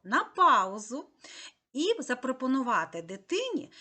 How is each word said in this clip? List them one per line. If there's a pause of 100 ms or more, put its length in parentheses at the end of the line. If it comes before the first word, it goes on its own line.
на
паузу (640)
і
запропонувати
дитині